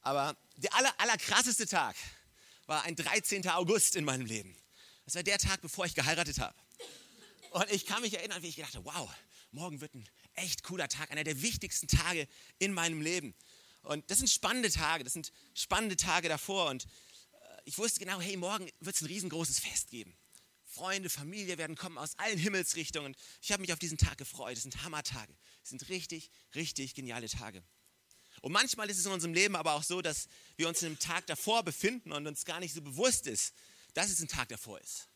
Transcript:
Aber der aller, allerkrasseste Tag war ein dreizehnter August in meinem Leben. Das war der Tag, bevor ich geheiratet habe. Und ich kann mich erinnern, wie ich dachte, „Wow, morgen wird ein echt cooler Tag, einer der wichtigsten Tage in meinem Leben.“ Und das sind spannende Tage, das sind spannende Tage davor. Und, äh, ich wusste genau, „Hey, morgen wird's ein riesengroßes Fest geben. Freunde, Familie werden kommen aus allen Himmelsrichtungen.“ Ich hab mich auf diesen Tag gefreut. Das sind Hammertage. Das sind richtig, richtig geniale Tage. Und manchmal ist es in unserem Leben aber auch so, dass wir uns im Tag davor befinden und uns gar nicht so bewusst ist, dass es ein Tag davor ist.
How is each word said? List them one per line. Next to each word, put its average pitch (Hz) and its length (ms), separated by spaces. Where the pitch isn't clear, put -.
Aber 139 360
der 180 180
aller, 254 240
allerkrasseste 226 640
Tag 139 300
war 156 160
ein 170 120
dreizehnter 180 600
August 185 380
in 160 100
meinem 131 220
Leben. 101 280
Das - 100
war 175 80
der 202 160
Tag, 190 220
bevor 180 260
ich 160 80
geheiratet 151 420
habe. - 180
Und 190 220
ich 196 160
kann 220 160
mich 214 100
erinnern, 180 300
wie 170 60
ich 147 80
dachte, 135 280
„Wow, 147 260
morgen 147 320
wird 151 140
ein 110 120
echt 175 260
cooler 175 280
Tag, 156 200
einer 151 140
der 151 180
wichtigsten 202 460
Tage 165 400
in 196 120
meinem 165 300
Leben.“ 156 320
Und 147 300
das - 80
sind - 100
spannende 226 400
Tage, 160 340
das 123 100
sind 160 180
spannende 196 420
Tage 170 320
davor. 170 400
Und, 127 140
äh, - 40
ich - 140
wusste 220 200
genau, 190 220
„Hey, 190 160
morgen 185 320
wird's 190 200
ein 156 60
riesengroßes 165 500
Fest - 320
geben. 104 260
Freunde, 190 440
Familie 180 480
werden 156 180
kommen 170 220
aus 143 220
allen 208 180
Himmelsrichtungen.“ 160 800
Ich - 100
hab 202 80
mich 175 140
auf 156 60
diesen 156 180
Tag - 220
gefreut. 127 360
Das 120 60
sind 135 220
Hammertage. 143 500
Das - 100
sind 127 180
richtig, 170 400
richtig 143 400
geniale 120 340
Tage. 98 360
Und 139 100
manchmal 214 380
ist 196 100
es 175 60
in 196 80
unserem 170 200
Leben 196 220
aber 160 200
auch 151 80
so, 180 180
dass 160 260
wir 160 100
uns 165 160
im 156 160
Tag 170 260
davor 214 380
befinden 185 480
und 147 160
uns 151 160
gar 170 160
nicht 165 160
so 165 60
bewusst 151 460
ist, - 260
dass 196 180
es - 80
ein 160 80
Tag 131 220
davor 107 320
ist. - 340